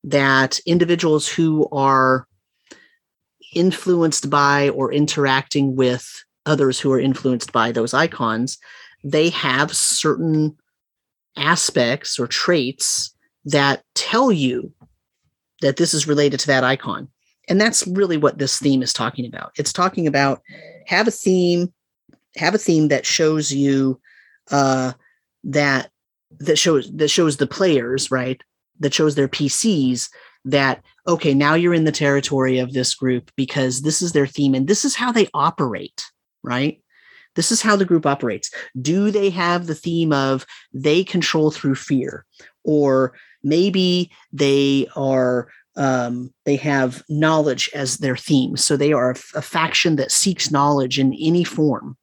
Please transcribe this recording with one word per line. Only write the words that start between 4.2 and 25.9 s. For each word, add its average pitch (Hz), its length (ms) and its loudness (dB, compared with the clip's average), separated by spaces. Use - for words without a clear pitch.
by 143 400 4
or 135 240 -2
interacting 139 840 0
with 127 320 0
others 139 340 2
who 139 120 0
are 131 80 2
influenced 127 520 -2
by 117 200 0
those 117 220 -2
icons, 127 640 -2
they 156 260 2
have 147 460 -2
certain 156 800 0
aspects 143 840 0
or 120 80 -4
traits - 880 -2
that 143 380 2
tell 247 360 0
you 131 400 -2
that 139 160 0
this 170 160 0
is 147 140 -2
related 143 320 0
to - 80 -4
that 131 160 2
icon. 127 440 -4
And 190 120 2
that's 220 280 0
really 180 300 0
what 147 200 2
this 139 220 -2
theme 135 220 2
is 120 120 -4
talking 120 320 -4
about. - 320 -14
It's 143 160 -6
talking 185 340 0
about 139 340 0
have 202 200 2
a 220 40 0
theme, 175 600 0
have 180 180 0
a 214 40 0
theme 156 280 2
that 143 180 0
shows 156 460 0
you, 135 480 0
uh, 131 420 0
that, 139 480 0